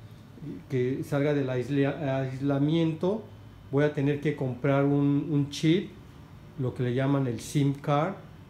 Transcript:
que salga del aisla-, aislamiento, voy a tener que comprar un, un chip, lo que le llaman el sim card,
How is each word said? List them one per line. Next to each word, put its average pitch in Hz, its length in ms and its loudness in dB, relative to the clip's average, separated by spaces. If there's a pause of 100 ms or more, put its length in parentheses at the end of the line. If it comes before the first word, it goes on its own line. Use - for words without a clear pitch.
(680)
que 131 340 -2
salga 147 320 0
del 135 140 0
aisla-, 135 720 0
aislamiento, 151 1040 0 (480)
voy 139 100 4
a 147 100 4
tener 143 280 0
que 147 160 0
comprar 139 480 0
un, 143 480 4
un 143 180 2
chip, 170 400 2 (720)
lo 123 140 -2
que 127 100 -2
le 120 100 0
llaman 135 320 2
el 113 140 -4
sim 143 320 2
card, 151 420 0 (360)